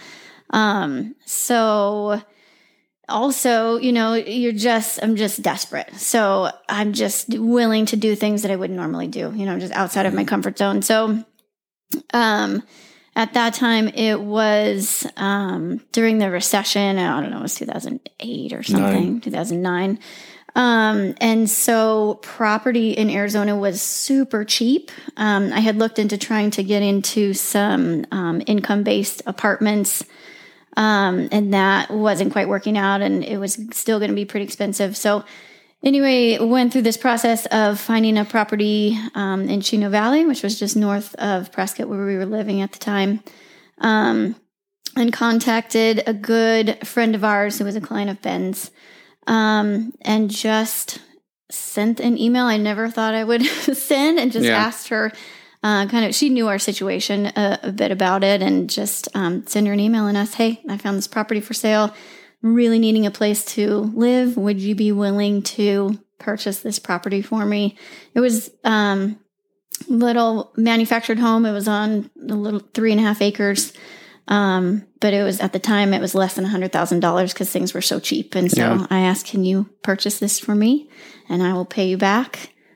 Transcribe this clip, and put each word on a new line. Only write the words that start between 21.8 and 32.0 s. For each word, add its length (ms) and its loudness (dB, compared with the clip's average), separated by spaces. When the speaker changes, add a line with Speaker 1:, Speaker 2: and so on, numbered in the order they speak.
Speaker 1:
property 720 0
in 180 0
Arizona 460 0
was 260 -2
super 600 0
cheap. 480 0
Um, 360 2
I 60 0
had 180 2
looked 220 0
into 180 0
trying 360 0
to 100 -4
get 200 2
into 520 0
some, 760 0
um, 340 -2
income-based 800 0
apartments, 800 0
um, 560 2
and 220 2
that 360 2
wasn't 420 0